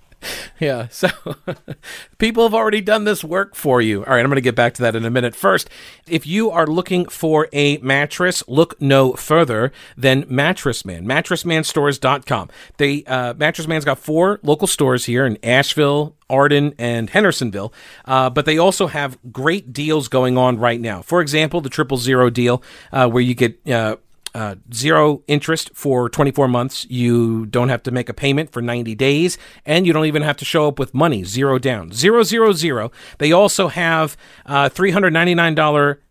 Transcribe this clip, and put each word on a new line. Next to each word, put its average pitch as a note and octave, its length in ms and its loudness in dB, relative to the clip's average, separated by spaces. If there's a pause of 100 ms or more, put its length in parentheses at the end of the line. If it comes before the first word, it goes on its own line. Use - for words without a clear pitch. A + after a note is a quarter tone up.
(580)
Yeah, B2 320 -4
so - 180 -2 (560)
<laughs> - 540 -18
people A3+ 240 0
have A3+ 100 2
already A3 280 0
done G#3 240 0
this G#3 180 -2
work F#3 320 -4
for B2+ 260 2
you. G#2+ 240 0
All C3 80 -2
right, A#2+ 120 4
I'm C3+ 40 2
gonna C#3 120 2
get A#2+ 160 0
back A#2+ 180 2
to B2 80 -6
that A2+ 140 0
in A2+ 80 -4
a A2+ 60 -4
minute. B2+ 260 -2
First, F#3+ 340 0 (380)
if D#3+ 180 -4
you G#3 240 0
are E3 160 2
looking F3+ 400 -2
for D#3 460 0
a C#3+ 260 2
mattress, C#3+ 720 -2
look D3+ 340 0
no C3+ 300 4
further C3+ 580 0 (260)
than C3 320 2
Mattress C#3 560 -2
Man, F2+ 220 -12
mattress D#3 380 -2
man D#3+ 180 0
stores C#3+ 380 -2
dot C3+ 260 0
com. G2+ 240 -4 (280)
They, C#3+ 260 0
uh, B2 300 -4
Mattress D3+ 340 -4
Man's D#3 160 -2
got C#3 160 -2
four F3+ 420 0
local D3 240 0
stores B2+ 380 0
here B2 200 0
in A2+ 200 -2
Asheville, C#3+ 720 0 (120)
Arden, C#3+ 480 2
and A#2 320 -4
Hendersonville, A#2+ 640 -2 (320)
uh, C3 240 2
but C#3 160 -2
they D#3 140 2
also F#3 300 2
have C#3 280 -6 (140)
great C3 420 -2
deals D3 360 -2
going B2+ 280 2
on B2+ 220 2
right A#2+ 220 0
now. G#2 220 -8
For F3 180 0
example, D#3 400 0
the C3+ 100 -8
triple C#3 280 -2
zero B2 320 2
deal, A#2+ 340 0 (280)
uh, B2+ 160 2
where B2 140 2
you B2 120 0
get, A#2+ 260 0 (100)
uh, A2+ 260 -2 (380)
uh, G#2 220 -8 (160)
zero D3+ 540 2
interest D3 480 -2
for B2 340 0
twenty-four C#3 400 2
months. B2 420 -2
You A#2 560 0
don't B2 240 0
have A#2+ 140 -2
to B2+ 60 -6
make B2 200 -4
a - 40 -14
payment C#3 380 -2
for A#2+ 80 -8
ninety A#2+ 340 -4
days, C#3+ 440 2 (260)
and E3+ 220 2
you E3+ 60 4
don't D#3 120 2
even D3+ 180 0
have D3 140 -2
to - 80 -12
show D3+ 240 2
up C3+ 100 -2
with C3 160 -6
money. C3 300 0
Zero B2+ 340 0
down. A2 340 -4
Zero G3+ 300 4
zero A3 300 2
zero. C#3+ 400 -4 (240)
They D3+ 160 2
also F#3+ 360 4
have, E3 500 -2 (260)
uh, C#3 240 2
three F#3 220 0
hundred F3+ 240 2
ninety-nine E3+ 400 2
dollar D3 560 2